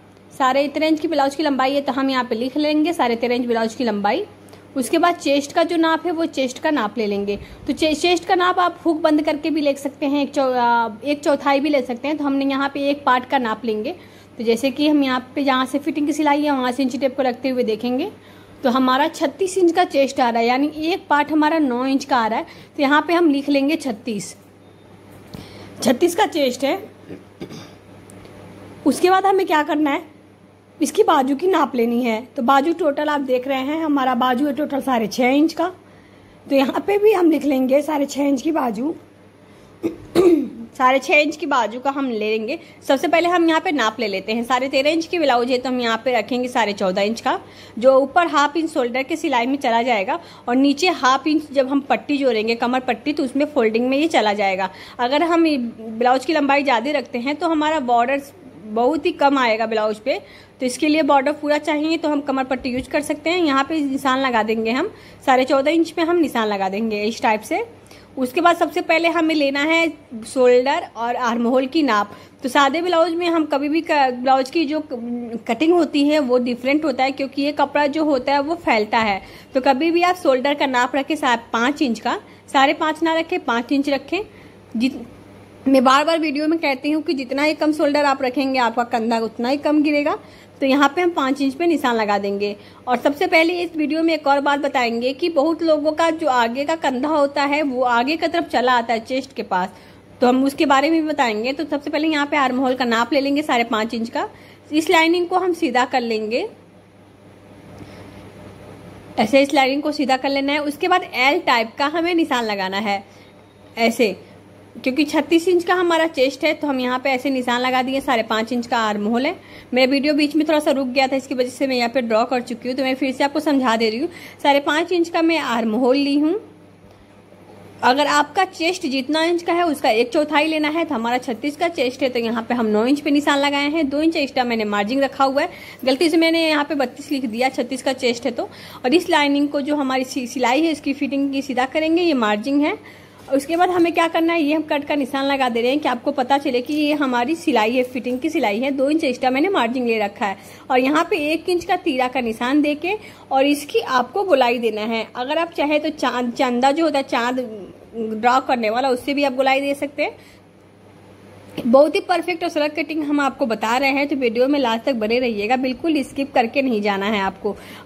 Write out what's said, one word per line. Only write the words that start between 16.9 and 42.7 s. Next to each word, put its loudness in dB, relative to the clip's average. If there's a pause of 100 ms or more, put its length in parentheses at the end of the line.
टेप -2
को -2
रखते -2
हुए 0
देखेंगे। -2 (520)
तो 4
हमारा 2
छत्तीस -2
इंच 4
का 4
चेस्ट 0
आ 4
रहा 0
है, 2
यानी 0
एक -4
पार्ट 2
हमारा 4
नौ 0
इंच 0
का 0
आ 2
रहा 0
है। -6 (300)
तो 0
यहाँ 4
पे 2
हम 4
लिख 0
लेंगे 2
छत्तीस, -6 (1500)
छत्तीस 2
का 2
चेस्ट 0
है। -2 (2000)
उसके 2
बाद 4
हमें 2
क्या 2
करना 0
है, -6 (720)
इसकी 0
बाजू 2
की -2
नाप 2
लेनी 0
है। -2
तो -4
बाजू 4
total -2
आप 0
देख -2
रहे 0
हैं, -4
हमारा 2
बाजू 0
है -2
total -4
साढ़े 0
छः 0
इंच 2
का। -4 (800)
तो 2
यहाँ 0
पे 2
भी 6
हम 4
लिख 0
लेंगे 2
साढ़े -2
छः -4
इंच 0
की -2
बाजू। -2 (920)
<clears throat> -6 (600)
साढ़े 4
छः 0
इंच 4
की -8
बाजू -2
का -2
हम -4
ले -4
लेंगे। -2 (300)